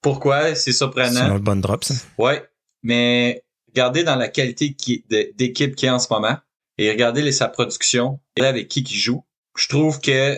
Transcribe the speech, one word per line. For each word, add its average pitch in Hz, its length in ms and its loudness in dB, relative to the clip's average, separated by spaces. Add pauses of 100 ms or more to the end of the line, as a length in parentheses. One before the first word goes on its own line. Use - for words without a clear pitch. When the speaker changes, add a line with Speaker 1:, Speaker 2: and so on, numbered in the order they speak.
Speaker 1:
Pourquoi ? 147 520 0
C'est 147 180 -2
surprenant. 127 480 0
Speaker 2:
C'est 127 60 2
une 98 60 2
autre 101 120 0
bonne 101 180 2
drop, 98 220 0
ça. 139 100 -2 (240)
Speaker 1:
Ouais, 139 240 2 (400)
mais 120 600 2 (260)
regardez 131 360 2
dans 151 120 2
la 120 120 -2
qualité 139 460 -2
qui, 120 340 -4
de, 107 300 0
d'équipe 127 360 -2
qu'il 131 120 0
y - 20 4
a 127 60 2
en 123 40 2
ce 120 120 -2
moment 110 260 0 (400)
et 107 140 2
regardez 117 320 2
les, 143 100 0
sa 120 160 0
production 127 720 -2 (160)
et 123 80 2
avec 131 240 0
qui 135 140 -4
qu'il 104 160 -6
joue. 120 260 -2 (320)
Je - 120 -2
trouve 147 300 0
que 139 400 0